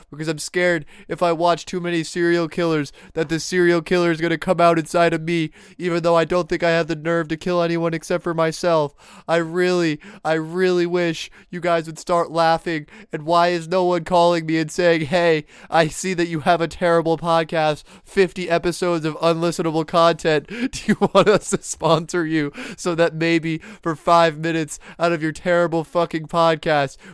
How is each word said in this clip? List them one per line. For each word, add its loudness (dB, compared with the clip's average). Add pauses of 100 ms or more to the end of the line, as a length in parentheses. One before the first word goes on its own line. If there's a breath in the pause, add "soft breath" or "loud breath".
because -10
I'm -2
scared -2 (220 loud breath)
if -8
I 4
watch 0
too -8
many -2
serial 0
killers -2 (220 loud breath)
that -4
the -2
serial 2
killer 2
is -4
gonna 0
come 0
out 6
inside 2
of -2
me, -2 (260 loud breath)
even -2
though 4
I 4
don't -2
think -2
I 4
have 0
the -4
nerve -2
to -6
kill -2
anyone -2
except -4
for -2
myself. 0 (340 loud breath)
I 2
really, 0 (260 loud breath)
I 0
really 0
wish -2 (180 loud breath)
you -12
guys 0
would -12
start -2
laughing. 0 (240 loud breath)
And -8
why 4
is -4
no 0
one 0
calling 2
me 0
and -2
saying, 2
"Hey, 2 (240 loud breath)
I 2
see -6
that 0
you -4
have 2
a 0
terrible 0
podcast, -2 (200 loud breath)
fifty 0
episodes 0
of -4
unlistenable 0
content. 2
<laughs> -
Do -6 (160)
you 2 (160)
want 6
us 2
to -4
sponsor -2
you -2 (240 loud breath)
so -4
that 2
maybe -2 (220 loud breath)
for -4
five 4
minutes -4 (200 loud breath)
out 0
of -2
your -4
terrible 0
fucking -4
podcast, 0 (160 loud breath)